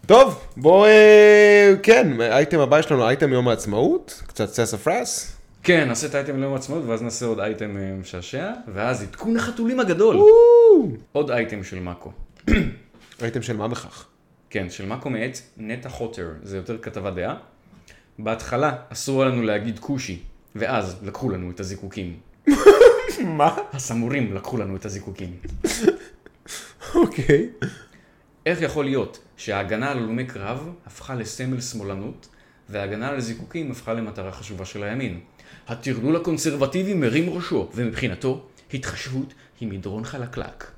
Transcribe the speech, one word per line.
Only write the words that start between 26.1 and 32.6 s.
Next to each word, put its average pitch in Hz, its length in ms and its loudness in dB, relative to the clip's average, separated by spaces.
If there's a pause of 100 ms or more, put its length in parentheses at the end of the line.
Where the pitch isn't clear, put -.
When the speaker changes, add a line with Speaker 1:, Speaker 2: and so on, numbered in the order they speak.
Speaker 1:
אוקיי. 151 540 2 (1000)
Speaker 2:
איך 165 160 -2
יכול 139 220 -4
להיות 135 340 -6 (180)
שההגנה 107 540 -6
על 131 80 -6
הלומי 117 260 -6
קרב 123 440 -12 (180)
הפכה - 280 -16
לסמל 127 460 -8
שמאלנות, 101 680 -12 (400)